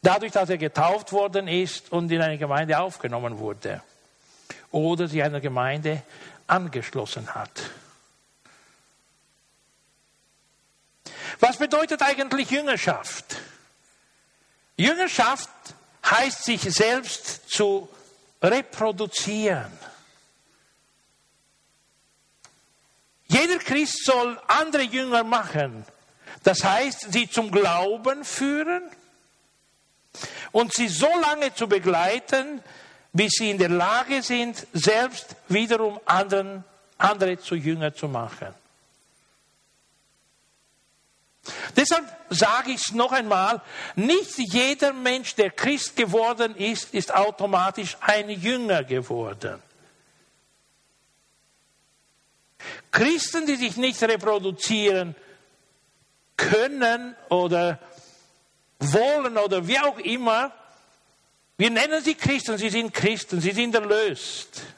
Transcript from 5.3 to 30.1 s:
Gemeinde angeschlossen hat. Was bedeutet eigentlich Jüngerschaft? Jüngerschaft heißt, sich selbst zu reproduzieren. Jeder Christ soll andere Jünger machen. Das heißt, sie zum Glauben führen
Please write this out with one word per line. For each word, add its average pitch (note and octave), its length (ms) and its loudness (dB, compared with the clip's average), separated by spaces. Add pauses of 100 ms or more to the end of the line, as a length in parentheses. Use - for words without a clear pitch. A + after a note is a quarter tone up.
Gemeinde C#3 640 -2 (460)
angeschlossen C3 840 -4
hat. - 380 -10 (3750)
Was B3 180 6
bedeutet D4+ 460 0
eigentlich C4+ 480 0
Jüngerschaft? - 840 -2 (1400)
Jüngerschaft C#4 720 2 (600)
heißt, B3 360 2
sich A3+ 180 0
selbst A3+ 840 0
zu G3 400 0 (540)
reproduzieren. G#3 1300 -2 (3500)
Jeder E4+ 320 2
Christ - 460 -2
soll A#3+ 420 2
andere D4 360 2
Jünger A#3+ 420 0
machen. D3+ 600 -2 (560)
Das F#3 220 4
heißt, A3 480 0
sie A#3 180 0
zum A3+ 200 0
Glauben G3+ 760 2
führen D4+ 580 -2 (1700)